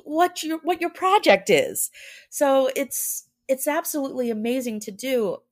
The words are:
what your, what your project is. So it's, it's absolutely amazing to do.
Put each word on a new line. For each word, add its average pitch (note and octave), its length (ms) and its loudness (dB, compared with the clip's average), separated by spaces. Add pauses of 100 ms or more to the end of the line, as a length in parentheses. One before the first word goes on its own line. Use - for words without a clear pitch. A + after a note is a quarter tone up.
what E4+ 380 2
your, D#4+ 180 -4
what E4+ 200 -2
your E4+ 100 -2
project F#4 600 4
is. - 400 2 (400)
So C4+ 460 4
it's, - 520 -6 (200)
it's C4 200 -2
absolutely C4+ 640 -2
amazing A3+ 500 -2
to A3 120 -12
do. A3+ 460 -2 (140)